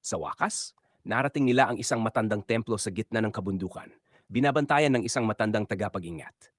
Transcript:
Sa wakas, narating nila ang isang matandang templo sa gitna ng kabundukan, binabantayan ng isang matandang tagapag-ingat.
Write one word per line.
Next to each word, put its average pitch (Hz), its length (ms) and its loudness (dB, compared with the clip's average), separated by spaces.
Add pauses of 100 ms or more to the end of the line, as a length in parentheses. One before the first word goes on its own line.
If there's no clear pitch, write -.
Sa - 160 -6
wakas, - 580 -6 (260)
narating 135 440 0
nila 123 260 4
ang - 60 -6
isang 113 260 0
matandang 107 400 0
templo 113 320 -2
sa 101 160 -4
gitna 110 300 -4
ng 104 100 0
kabundukan, 95 560 -6 (400)
binabantayan 143 640 4
ng 120 140 2
isang 117 180 0
matandang 107 400 0
tagapag-ingat. 90 920 -8